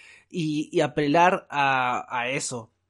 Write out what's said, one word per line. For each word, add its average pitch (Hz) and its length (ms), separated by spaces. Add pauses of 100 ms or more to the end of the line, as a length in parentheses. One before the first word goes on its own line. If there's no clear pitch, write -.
(300)
y, 156 420
y 170 80
apelar 151 680
a, 131 580
a 123 220
eso. 127 400 (200)